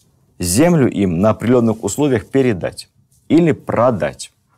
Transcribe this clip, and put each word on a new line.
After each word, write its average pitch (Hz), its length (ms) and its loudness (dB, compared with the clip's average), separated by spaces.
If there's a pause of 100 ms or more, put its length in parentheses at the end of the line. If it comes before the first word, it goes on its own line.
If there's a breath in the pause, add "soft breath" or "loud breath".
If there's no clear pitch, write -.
(380)
землю 127 520 2
им 90 300 -2
на 110 100 2
определённых 113 540 0
условиях 127 420 -2
передать 113 640 -4 (400)
или 160 240 2
продать. 101 800 -4 (260)